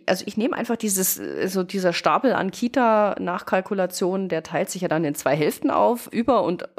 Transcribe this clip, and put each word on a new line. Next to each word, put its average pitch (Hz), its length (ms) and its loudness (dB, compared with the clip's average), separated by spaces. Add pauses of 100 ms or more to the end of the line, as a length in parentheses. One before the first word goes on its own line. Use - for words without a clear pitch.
also 185 200 2
ich - 120 -8
nehme 214 180 0
einfach 233 220 -2
dieses, 190 420 -2
äh, 76 280 -4
so 185 160 0
dieser 185 300 0
Stapel 185 400 2
an 190 180 0
Kita-Nachkalkulationen, 190 1800 0
der 160 140 -2
teilt 170 260 -2
sich 185 120 -8
ja 185 60 -2
dann 156 160 2
in 143 120 0
zwei 135 200 0
Hälften 160 360 0
auf, 220 360 2
über 226 360 2
und, 175 200 -2 (160)